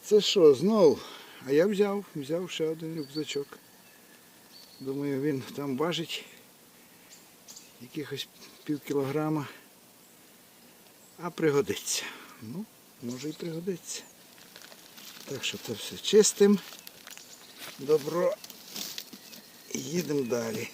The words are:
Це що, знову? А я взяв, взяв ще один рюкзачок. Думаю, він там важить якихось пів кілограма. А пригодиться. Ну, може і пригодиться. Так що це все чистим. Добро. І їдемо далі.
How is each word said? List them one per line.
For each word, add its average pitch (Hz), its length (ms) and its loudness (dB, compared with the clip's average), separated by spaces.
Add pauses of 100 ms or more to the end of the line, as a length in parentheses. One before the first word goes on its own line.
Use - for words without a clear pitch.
Це 208 120 8
що, 156 340 10
знову? 175 440 6 (480)
А 131 40 -2
я 160 160 6
взяв, 202 380 2 (100)
взяв 160 360 -4
ще 160 160 -2
один 160 300 -6
рюкзачок. 143 640 -6 (1200)
Думаю, 139 420 -4
він 139 220 0 (120)
там 139 220 -4
важить 160 480 -2 (1600)
якихось 131 460 -8 (360)
пів 147 160 -4
кілограма. 143 680 0 (1800)
А 175 60 -6
пригодиться. - 760 0 (380)
Ну, 147 240 -10 (380)
може 127 260 -8
і 151 40 -8
пригодиться. 170 680 -8 (1200)
Так 135 180 -8
що - 140 -4
це - 160 -8
все 95 240 -10
чистим. 202 600 6 (1200)
Добро. 151 560 0 (1400)
І - 60 -6
їдемо 143 420 -2
далі. 113 520 -2